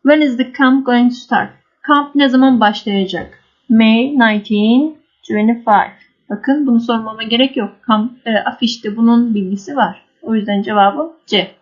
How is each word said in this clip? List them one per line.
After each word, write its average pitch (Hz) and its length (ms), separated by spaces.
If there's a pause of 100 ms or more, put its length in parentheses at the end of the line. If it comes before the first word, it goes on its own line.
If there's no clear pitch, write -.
When 302 200
is 254 160
the 254 200
camp 269 280
going 247 240
to 247 60
start? - 340 (320)
Kamp 285 340
ne 285 140
zaman 262 300
başlayacak? 196 840 (260)
May 226 440
nineteen 226 840 (300)
twenty-five. 214 640 (380)
Bakın 262 380
bunu 233 120
sormama 220 440
gerek 247 340
yok. 208 140 (100)
Kamp, 220 460
e, 220 100
afişte 220 600
bunun 233 380
bilgisi 202 400
var. 202 300 (160)
O 220 140
yüzden 202 260
cevabım 208 500 (140)
C. 185 260 (100)